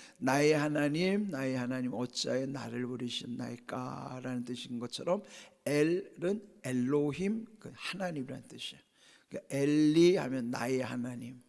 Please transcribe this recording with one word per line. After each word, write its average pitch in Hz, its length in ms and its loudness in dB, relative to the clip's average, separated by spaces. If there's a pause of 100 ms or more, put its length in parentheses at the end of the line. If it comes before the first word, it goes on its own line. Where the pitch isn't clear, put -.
(180)
"나의 143 340 4
하나님, 151 800 2
나의 135 260 -2
하나님, 127 380 -2
어찌하여 123 520 -2
나를 123 400 -6
부르셨나이까?"라는 127 1600 -6
뜻인 123 340 -8
것처럼 160 440 -2 (420)
엘은 170 800 2 (200)
엘로힘, 147 840 0 (120)
그 - 160 -14
하나님이라는 143 760 -8
뜻이에요. - 340 -14 (460)
그러니까 - 280 -8
엘리 151 600 6
하면 127 340 -2
나의 127 300 0
하나님. 123 680 -6